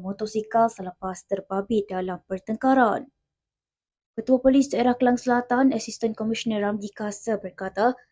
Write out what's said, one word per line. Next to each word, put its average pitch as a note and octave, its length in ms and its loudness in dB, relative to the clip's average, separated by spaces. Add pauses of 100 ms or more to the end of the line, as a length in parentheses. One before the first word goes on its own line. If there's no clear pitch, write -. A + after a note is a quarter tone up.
motosikal G#3+ 640 -2
selepas F#3+ 640 -8
terbabit G3 560 -2
dalam F#3 400 -6
pertengkaran. A3+ 800 0 (1120)
Ketua B3+ 240 2
Polis C4+ 320 4
Daerah B3 240 2
Kelang B3 240 2
Selatan, B3 480 2
Asisten A3 480 -4
Komisioner A3 480 -2
Ramli G#3 240 -4
Kasa G#3 480 -6
berkata, G3 560 -2 (180)